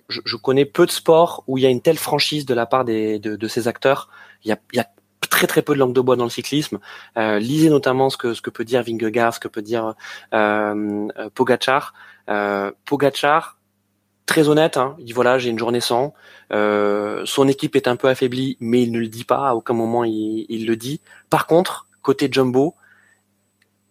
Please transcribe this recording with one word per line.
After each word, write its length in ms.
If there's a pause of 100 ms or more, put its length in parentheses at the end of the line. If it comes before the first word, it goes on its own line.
je, 140
je 120
connais 300
peu 200
de 60
sports 560
où 100
il 40
y 40
a 40
une 120
telle 160
franchise 480
de 80
la 140
part 180
des, 320
de, 180
de 120
ces 200
acteurs. 420 (340)
Il 60
y 20
a, 60 (160)
il 40
y 40
a 60 (420)
très, 180
très 140
peu 120
de 60
langue 140
de 80
bois 160
dans 80
le 40
cyclisme. 480 (400)
Euh, 220
lisez 300
notamment 420
ce 60
que, 160
ce 80
que 80
peut 160
dire 180
Vingegaard, 500
ce 60
que 80
peut 160
dire, 320 (380)
euh, 760 (100)
euh, 160
Pogacar. 600 (360)
Euh, 420 (140)
Pogacar, 720 (680)
très 220
honnête, 300
hein, 220
il 60
dit 80
voilà, 260
j'ai 100
une 80
journée 240
sans. 320 (380)
Euh, 760
son 220
équipe 280
est 120
un 80
peu 120
affaiblie, 520
mais 240
il 80
ne 80
le 80
dit 160
pas, 260
à 60
aucun 180
moment 300
il, 460
il 180
le 80
dit. 260 (280)
Par 180
contre, 400 (140)
côté 300
Jumbo, 440 (1160)